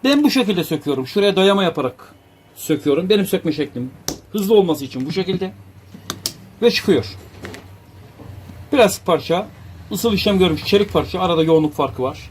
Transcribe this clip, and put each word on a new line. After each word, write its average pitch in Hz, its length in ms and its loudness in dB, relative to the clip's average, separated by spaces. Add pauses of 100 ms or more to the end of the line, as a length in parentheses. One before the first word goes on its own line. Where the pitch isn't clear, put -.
Ben 285 200 2
bu 262 80 4
şekilde 202 320 0
söküyorum. 139 440 -4
Şuraya 202 280 0
dayama 196 280 4
yaparak - 520 -4 (440)
söküyorum. 151 500 0
Benim 202 160 2
sökme 175 260 -2
şeklim 131 400 -6 (400)
hızlı 208 240 0
olması 165 300 2
için 131 200 -6
bu 151 60 -8
şekilde. 185 400 -4 (1080)
Ve 233 100 6
çıkıyor. 170 340 2 (1700)
Plastik 240 340 4
parça, 175 420 0 (440)
ısıl 214 220 0
işlem 196 260 2
görmüş 170 260 2
çelik 202 280 2
parça. 170 260 -2
Arada 175 240 2
yoğunluk 160 300 4
farkı 131 300 -4
var. 139 280 -8